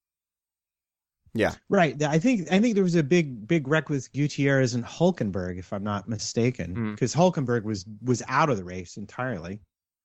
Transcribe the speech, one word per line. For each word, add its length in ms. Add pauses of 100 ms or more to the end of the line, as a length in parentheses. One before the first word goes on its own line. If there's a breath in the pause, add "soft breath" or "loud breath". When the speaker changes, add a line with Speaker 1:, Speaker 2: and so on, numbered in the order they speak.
(1300)
Speaker 1:
Yeah. 200 (160)
Speaker 2:
Right. 280
Th-, 120
I 100
think, 320
I 80
think 160
there 80
was 120
a 80
big, 440
big 200
wreck 220
with 240
Gutierrez 600
and 120
Hulkenberg, 760
if 140
I'm 100
not 240
mistaken, 680
Speaker 3:
Mm. 240
Speaker 2:
'cause 160
Hulkenberg 480
was, 220 (180)
was 240
out 220
of 80
the 60
race 340
entirely. 600 (460)